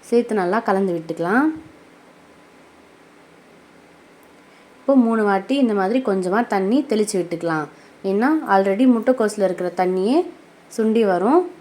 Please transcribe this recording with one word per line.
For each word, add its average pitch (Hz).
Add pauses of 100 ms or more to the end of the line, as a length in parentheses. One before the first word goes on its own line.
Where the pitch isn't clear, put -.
சேர்த்து 233
நல்லா 196
கலந்து 196
விட்டுக்கலாம். 165 (3250)
இப்போ 277
மூணு 226
வாட்டி 202
இந்த 240
மாதிரி 202
கொஞ்சமா 196
தண்ணி 214
தெளிச்சு 214
விட்டுக்கலாம். 165 (380)
ஏன்னா, 196 (220)
already 196 (100)
முட்டைக்கோஸ்ல 220
இருக்கிற 180
தண்ணியே 185 (580)
சுண்டி 220
வரும். 208 (100)